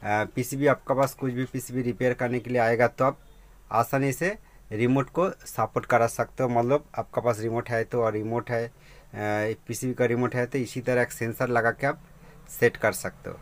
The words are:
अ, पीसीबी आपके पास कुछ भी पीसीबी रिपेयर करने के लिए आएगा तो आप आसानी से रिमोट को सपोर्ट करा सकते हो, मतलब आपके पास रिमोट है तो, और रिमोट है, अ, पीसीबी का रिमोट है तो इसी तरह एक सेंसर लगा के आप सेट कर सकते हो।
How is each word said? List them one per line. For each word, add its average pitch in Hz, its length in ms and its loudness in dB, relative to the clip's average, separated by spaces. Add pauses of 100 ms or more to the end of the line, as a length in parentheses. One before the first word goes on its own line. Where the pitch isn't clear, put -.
अ, 104 220 0 (100)
पीसीबी 135 320 0
आपके 135 280 2
पास 131 180 2
कुछ 131 200 -6
भी 127 120 -2
पीसीबी 127 360 -6
रिपेयर 123 320 0
करने 123 260 -2
के 113 100 -14
लिए 123 120 2
आएगा 117 260 4
तो 131 180 0
आप - 140 0 (520)
आसानी 135 420 2
से 190 240 -2 (340)
रिमोट 120 380 2
को 180 200 0
सपोर्ट - 560 -4
करा 117 220 4
सकते - 360 -4
हो, 127 60 0
मतलब 120 360 2 (120)
आपके - 240 -4
पास 110 180 0
रिमोट 113 300 -4
है 117 140 0
तो, 120 200 -2
और 110 100 0
रिमोट 110 380 -4
है, 117 160 -2
अ, - 40 -14 (960)
पीसीबी 123 260 -4
का 123 120 2
रिमोट 120 300 2
है 123 100 0
तो 123 120 -4
इसी 127 240 -4
तरह 123 200 2
एक 120 100 0
सेंसर 117 360 -4
लगा 117 240 2
के 139 160 -2
आप 151 120 -2 (600)
सेट 120 180 4
कर 110 140 2
सकते - 380 -10
हो। 87 120 -12